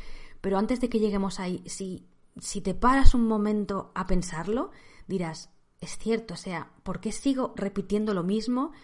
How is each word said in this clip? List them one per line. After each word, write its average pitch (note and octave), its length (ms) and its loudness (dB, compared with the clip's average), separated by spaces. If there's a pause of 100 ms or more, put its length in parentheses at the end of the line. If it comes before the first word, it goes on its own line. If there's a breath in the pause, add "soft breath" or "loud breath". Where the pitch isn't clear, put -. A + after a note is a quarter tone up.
(400 loud breath)
Pero G3 180 0
antes A#3 220 0
de B3 80 0
que A#3 100 0
lleguemos G3 420 -2
ahí, F3+ 260 -6
si, - 400 -12 (320)
si - 220 -8
te F#3 140 -4
paras C4 400 10
un A#3 120 2
momento G#3 680 -2
a F#3 120 -6
pensarlo, F#3 680 -2 (340 loud breath)
dirás, F3 440 -8 (300)
"Es - 160 -12
cierto, A3 380 -4
o - 20 -10
sea, F3 360 -10 (100)
¿por F#3 180 -8
qué G#3+ 120 -6
sigo B3+ 440 -2
repitiendo G3+ 560 -4
lo F3+ 120 -2
mismo A#3 480 -2 (120)